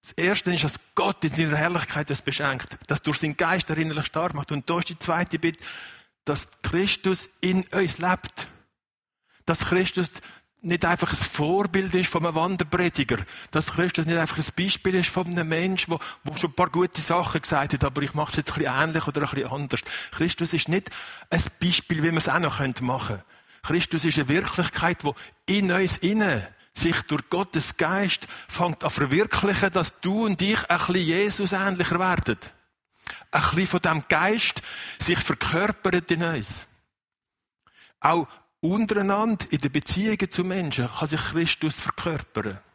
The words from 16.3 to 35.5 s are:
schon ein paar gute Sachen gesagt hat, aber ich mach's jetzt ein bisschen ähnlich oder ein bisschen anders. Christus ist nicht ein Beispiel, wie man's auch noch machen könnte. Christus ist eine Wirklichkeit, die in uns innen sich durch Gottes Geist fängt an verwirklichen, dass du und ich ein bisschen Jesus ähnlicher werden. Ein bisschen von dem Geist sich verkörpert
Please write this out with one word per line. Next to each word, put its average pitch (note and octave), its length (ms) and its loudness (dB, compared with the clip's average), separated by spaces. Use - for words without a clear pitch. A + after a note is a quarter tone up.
schon E3 140 0
ein - 40 -20
paar F3+ 160 2
gute - 300 0
Sachen E3+ 400 2
gesagt D3 320 0
hat, C3+ 100 0
aber C#3 200 0
ich C#3 120 -4
mach's D3+ 220 -2
jetzt - 160 -2
ein D3+ 80 -4
bisschen C3+ 200 0
ähnlich D#3+ 280 0
oder D3 140 -2
ein - 60 -2
bisschen C3+ 220 -4
anders. C3+ 300 -4
Christus E3+ 400 0
ist E3 160 0
nicht F3+ 200 0
ein E3+ 120 2
Beispiel, E3+ 440 2
wie E3 80 4
man's D#3+ 160 2
auch D3+ 100 2
noch D#3+ 220 0
machen B2+ 560 -2
könnte. F#2+ 80 -16
Christus D#3+ 420 0
ist D#3 140 2
eine C#3 100 0
Wirklichkeit, E3 760 0
die - 560 -2
in F#3+ 140 2
uns F#3 260 2
innen F3+ 480 2
sich - 280 2
durch - 260 -4
Gottes F3+ 480 0
Geist F3+ 520 0
fängt F3 360 -2
an D#3 60 2
verwirklichen, F#3 840 2
dass - 260 0
du G#3 280 0
und G3 160 0
ich G#3 280 2
ein F3 80 4
bisschen F3+ 160 0
Jesus F#3+ 560 2
ähnlicher F#3 480 0
werden. F3+ 400 0
Ein D3 80 4
bisschen E3 260 2
von F3 140 2
dem D#3+ 260 2
Geist F#3 560 2
sich - 180 2
verkörpert F3+ 960 0